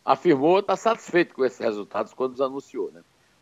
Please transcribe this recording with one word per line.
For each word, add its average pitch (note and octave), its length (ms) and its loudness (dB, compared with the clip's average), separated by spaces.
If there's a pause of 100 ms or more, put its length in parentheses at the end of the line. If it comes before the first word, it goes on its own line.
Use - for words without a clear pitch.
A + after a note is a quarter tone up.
afirmou D3 540 4
estar G3 180 0
satisfeito F3 580 -2
com C3+ 100 -2
esses B2 140 -2
resultados G#2 540 -4
quando C3 220 -6
os B2 60 -12
anunciou, C3+ 520 -6
né? E2+ 80 -20 (420)